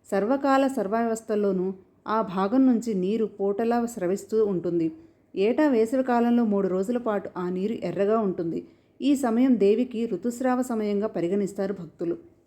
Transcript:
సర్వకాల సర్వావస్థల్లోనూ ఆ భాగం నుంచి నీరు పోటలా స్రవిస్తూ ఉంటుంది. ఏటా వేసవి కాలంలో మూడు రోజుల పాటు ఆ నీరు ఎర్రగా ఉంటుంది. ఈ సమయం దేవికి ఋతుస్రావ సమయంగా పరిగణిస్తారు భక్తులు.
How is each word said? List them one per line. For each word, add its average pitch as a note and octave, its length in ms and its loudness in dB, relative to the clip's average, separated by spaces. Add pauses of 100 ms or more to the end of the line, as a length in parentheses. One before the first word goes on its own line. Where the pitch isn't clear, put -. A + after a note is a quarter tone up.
(120)
సర్వకాల C4+ 560 2
సర్వావస్థల్లోనూ G#3 1080 -2 (340)
ఆ A3 140 0
భాగం G3+ 460 2
నుంచి A3+ 260 2
నీరు G3+ 320 0
పోటలా G#3+ 600 0
స్రవిస్తూ G3+ 600 -2
ఉంటుంది. E3+ 460 -2 (440)
ఏటా B3 340 2
వేసవి B3 340 2
కాలంలో A#3+ 420 2
మూడు G3+ 220 2
రోజుల F#3+ 300 -2
పాటు A3 400 -4
ఆ F3+ 120 -4
నీరు F#3 240 -4
ఎర్రగా G3 460 0
ఉంటుంది. F3 480 -4 (340)
ఈ C#4 140 2
సమయం B3 440 2
దేవికి A3 460 2
ఋతుస్రావ A#3+ 560 -2
సమయంగా G#3+ 460 -2
పరిగణిస్తారు G3 640 -2
భక్తులు. E3+ 440 -8 (300)